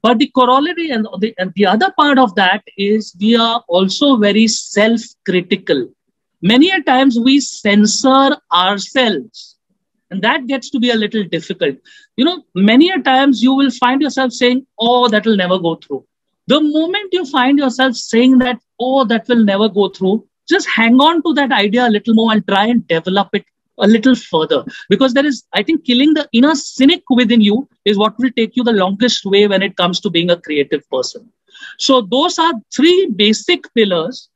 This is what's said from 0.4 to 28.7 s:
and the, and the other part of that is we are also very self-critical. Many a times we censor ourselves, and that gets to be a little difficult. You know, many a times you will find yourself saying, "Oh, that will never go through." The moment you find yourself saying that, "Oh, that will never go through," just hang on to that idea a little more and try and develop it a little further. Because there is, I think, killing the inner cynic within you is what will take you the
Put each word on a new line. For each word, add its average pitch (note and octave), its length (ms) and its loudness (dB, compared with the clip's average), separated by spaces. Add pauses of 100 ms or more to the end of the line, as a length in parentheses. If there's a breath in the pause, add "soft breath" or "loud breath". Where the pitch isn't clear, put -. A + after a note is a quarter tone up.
and A3 160 -4 (120)
the, A3+ 180 -4
and F#3 180 -6
the G3+ 100 2
other A3 260 0
part D4 280 0
of A3 160 0
that G3 280 0 (140)
is G#3 420 -4
we A3 160 2
are A3+ 320 -2
also F#3+ 500 0
very G#3 300 2
self-critical. F#3+ 1400 -2 (520)
Many B3 300 4
a F#4 120 -2
times C4 360 2
we C4 200 4
censor B3+ 1000 0 (160)
ourselves, G3 1040 -4 (540)
and F#3 100 -8
that B3+ 260 -2
gets C4+ 220 -6
to C4+ 100 -6
be A#3+ 120 0
a A#3 40 0
little A3 280 -4
difficult. E3 520 -6 (400 soft breath)
You B3 100 0
know, F4 180 -4 (120)
many A3+ 360 4
a F#4 80 -2
times C4 420 2
you C4 120 2
will C4+ 180 0
find B3+ 300 -2
yourself C4 300 -2
saying, B3 340 -2 (140)
"Oh, A#3+ 300 2
that G#3 160 0
will A3 100 2
never F#3 240 0
go E3 160 -2
through." C#3 300 -12 (420)
The D4 140 2
moment E4 500 -2
you F4+ 140 -2
find C#4 320 0
yourself B3+ 380 0
saying B3+ 440 2
that, B3 200 -2 (200)
"Oh, C4 260 0
that A3 220 -4
will A#3 160 2
never G3+ 240 0
go F#3+ 220 -2
through," F#3+ 360 -4 (220)
just F4 220 -2
hang A3+ 320 2
on D#4+ 220 2
to E4 100 -2
that C#4 180 0
idea A#3 360 0
a G#3+ 100 2
little A3+ 160 -2
more A3 200 2
and G#3 140 -2
try G3 200 0
and A3+ 200 -2
develop F#3 460 -2
it G3+ 120 -4 (340)
a G#3 80 2
little A3+ 280 4
further. D#3 480 -4 (260 loud breath)
Because B3 240 2
there C#4 120 0
is, C#4 180 -4 (100)
I G3+ 100 -2
think, D#4+ 220 -4
killing C4+ 280 2
the D4 180 -2
inner C#4 240 2
cynic D#4 540 0
within A#3+ 320 2
you G#3 260 0 (180)
is G3+ 120 0
what G#3+ 200 -2
will B3 180 -2
take A3+ 200 -2
you B3 80 -2
the A#3 100 0